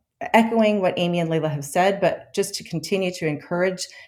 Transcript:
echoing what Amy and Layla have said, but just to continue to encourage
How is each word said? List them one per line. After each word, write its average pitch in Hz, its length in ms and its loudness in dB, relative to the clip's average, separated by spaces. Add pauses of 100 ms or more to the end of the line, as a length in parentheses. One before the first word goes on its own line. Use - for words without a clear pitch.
(340)
echoing 220 480 4
what 180 160 2
Amy 175 200 0
and 165 120 0
Layla 156 200 0
have 143 140 -4
said, 190 340 2
but - 360 -2
just 196 200 -2
to - 80 -8
continue 180 480 -2
to 180 160 -4
encourage 175 640 -2 (200)